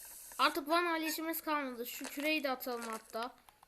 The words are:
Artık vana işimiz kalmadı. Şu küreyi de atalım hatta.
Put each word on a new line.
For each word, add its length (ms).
Artık 320
vana 280
işimiz 440
kalmadı. 440
Şu 200
küreyi 380
de 80
atalım 300
hatta. 500